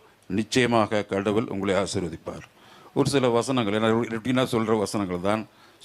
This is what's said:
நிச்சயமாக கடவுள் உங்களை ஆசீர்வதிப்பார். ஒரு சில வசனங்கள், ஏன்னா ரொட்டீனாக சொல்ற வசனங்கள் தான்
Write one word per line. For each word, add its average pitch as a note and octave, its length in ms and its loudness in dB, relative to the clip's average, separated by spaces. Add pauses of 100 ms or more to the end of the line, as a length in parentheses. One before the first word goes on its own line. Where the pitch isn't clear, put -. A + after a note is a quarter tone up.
(280)
நிச்சயமாக A2 760 2
கடவுள் G2+ 440 -2
உங்களை G2 280 -2
ஆசீர்வதிப்பார். F2 680 -4 (480)
ஒரு C3+ 160 2
சில C3 200 2
வசனங்கள், A#2 440 0
ஏன்னா A2 180 2 (180)
ரொட்டீனாக B2 420 0
சொல்ற A2+ 280 2
வசனங்கள் F#2+ 420 -2
தான் G#2 260 -2 (380)